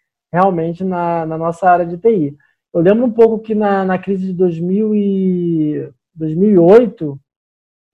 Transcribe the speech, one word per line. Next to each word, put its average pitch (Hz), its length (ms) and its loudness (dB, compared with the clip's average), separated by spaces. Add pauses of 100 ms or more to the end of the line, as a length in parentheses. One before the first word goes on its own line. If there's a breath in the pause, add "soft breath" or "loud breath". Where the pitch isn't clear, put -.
(320)
realmente 170 520 0
na, 170 420 -4
na 160 100 -6
nossa 165 320 -2
área 175 180 4
de 175 120 -10
T 226 120 2
I. 147 260 -2 (360)
Eu 170 80 -2
lembro 208 240 2
um 240 80 -2
pouco 226 260 2
que 220 160 -6
na, 202 300 0
na 185 140 -2
crise 190 280 -6
de 190 60 -6
dois 175 260 -2
mil 202 360 -2
e, 175 960 -2 (240)
dois 156 200 -6
mil 196 160 2
e 196 80 4
oito, 170 600 4 (760)